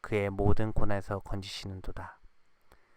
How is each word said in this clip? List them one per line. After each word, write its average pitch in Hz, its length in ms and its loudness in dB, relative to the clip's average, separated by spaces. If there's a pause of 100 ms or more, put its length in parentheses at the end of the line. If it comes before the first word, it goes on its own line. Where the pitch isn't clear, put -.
그의 101 260 -4
모든 101 460 4
고난에서 101 460 2
건지시는도다. - 1000 -10 (760)